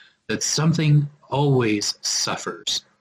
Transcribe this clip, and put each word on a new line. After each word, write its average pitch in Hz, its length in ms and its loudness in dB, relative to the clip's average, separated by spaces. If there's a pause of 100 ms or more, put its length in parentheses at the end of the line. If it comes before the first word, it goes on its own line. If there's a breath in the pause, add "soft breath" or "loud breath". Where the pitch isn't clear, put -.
(280 soft breath)
that - 160 -6
something 151 640 2 (220)
always 127 720 2
suffers. - 840 -6 (180)